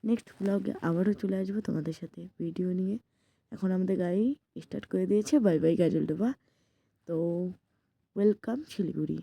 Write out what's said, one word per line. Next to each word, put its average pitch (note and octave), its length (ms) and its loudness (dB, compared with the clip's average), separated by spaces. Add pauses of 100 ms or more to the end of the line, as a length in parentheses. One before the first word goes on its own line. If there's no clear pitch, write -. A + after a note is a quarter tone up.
নেক্সট A3+ 240 -2 (100)
ব্লগে G3 360 0 (140)
আবারও F3+ 340 2
চলে F#3+ 200 -2
আসবো G3 260 -4
তোমাদের D#3+ 320 -4
সাথে E3+ 220 -14 (180)
ভিডিও F3 300 -2 (100)
নিয়ে। F#3+ 160 -2 (560)
এখন F#3+ 200 -2
আমাদের F#3 320 0
গাড়ি F#3 220 0 (380)
স্টার্ট - 280 -10
করে F#3 180 2
দিয়েছে, G#3+ 260 2 (100)
বাই E3+ 180 6
বাই E3 180 6
গাজলডোবা। E3+ 480 2 (800)
তো E3+ 80 -4 (1000)
ওয়েলকাম G#3+ 440 2 (120)
শিলিগুড়ি। D#3 520 -2